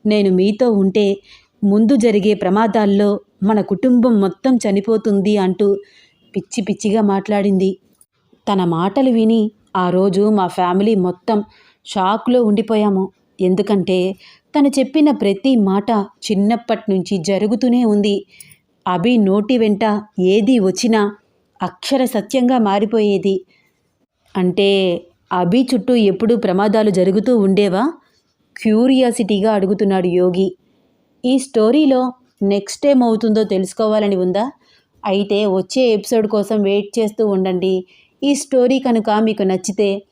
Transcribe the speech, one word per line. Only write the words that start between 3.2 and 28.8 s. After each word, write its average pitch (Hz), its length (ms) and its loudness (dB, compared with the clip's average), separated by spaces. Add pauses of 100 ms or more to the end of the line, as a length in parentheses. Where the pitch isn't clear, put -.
మన 208 180 0
కుటుంబం 233 600 2
మొత్తం 240 360 0
చనిపోతుంది 208 800 0
అంటూ 196 400 0 (580)
పిచ్చి - 280 -6
పిచ్చిగా 214 380 -2
మాట్లాడింది. 196 800 0 (720)
తన 185 120 0
మాటలు 190 460 0
విని 226 400 2 (260)
ఆ 180 140 0
రోజు 185 400 0
మా 196 160 0
ఫ్యామిలీ 190 480 0
మొత్తం 196 480 -2 (420)
షాక్లో 214 580 0
ఉండిపోయాము. 208 680 0 (300)
ఎందుకంటే 185 760 0 (420)
తను 285 100 4
చెప్పిన 277 420 2
ప్రతి 214 460 0
మాట 202 340 0 (360)
చిన్నప్పటి 214 680 -2
నుంచి 190 260 -2
జరుగుతూనే 214 680 0
ఉంది. 208 420 0 (600)
అభి 185 300 0
నోటి 214 420 0
వెంట 214 260 0 (360)
ఏది 202 380 2
వచ్చినా 208 580 0 (460)
అక్షర 254 420 -4
సత్యంగా 247 540 0
మారిపోయేది. 202 840 0 (920)
అంటే 190 340 0 (640)
అభి 185 420 0
చుట్టూ 247 200 0
ఎప్పుడూ 214 420 2
ప్రమాదాలు 208 540 0
జరుగుతూ 190 480 2
ఉండేవా? 202 540 0 (640)
క్యూరియాసిటీగా 226 960 0